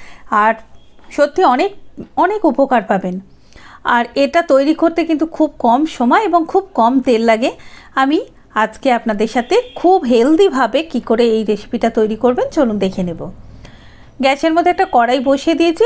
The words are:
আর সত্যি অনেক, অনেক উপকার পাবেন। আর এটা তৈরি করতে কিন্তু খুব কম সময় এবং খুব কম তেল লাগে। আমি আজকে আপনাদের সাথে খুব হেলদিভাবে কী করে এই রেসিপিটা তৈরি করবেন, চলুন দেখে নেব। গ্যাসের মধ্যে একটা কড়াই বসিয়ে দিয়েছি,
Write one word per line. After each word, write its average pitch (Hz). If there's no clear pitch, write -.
আর 220
সত্যি 294
অনেক, 294
অনেক 403
উপকার 262
পাবেন। 185
আর 240
এটা 277
তৈরি 285
করতে 330
কিন্তু 320
খুব 311
কম 254
সময় 311
এবং 339
খুব 381
কম 247
তেল 226
লাগে। 226
আমি 285
আজকে 214
আপনাদের 226
সাথে 262
খুব 370
হেলদিভাবে 262
কী -
করে 233
এই 220
রেসিপিটা 214
তৈরি 220
করবেন, 254
চলুন 233
দেখে 190
নেব। 170
গ্যাসের 285
মধ্যে 339
একটা 359
কড়াই 247
বসিয়ে 277
দিয়েছি, 330